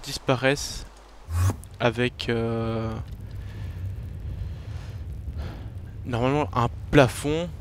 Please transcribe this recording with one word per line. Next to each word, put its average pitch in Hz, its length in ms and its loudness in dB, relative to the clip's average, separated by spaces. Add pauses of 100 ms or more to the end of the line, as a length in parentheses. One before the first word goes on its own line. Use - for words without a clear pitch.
disparaisse 135 800 0 (920)
avec, 120 480 2
euh, 113 640 0 (3250)
normalement, 127 480 4
un 117 140 4 (220)
plafond 151 580 6 (120)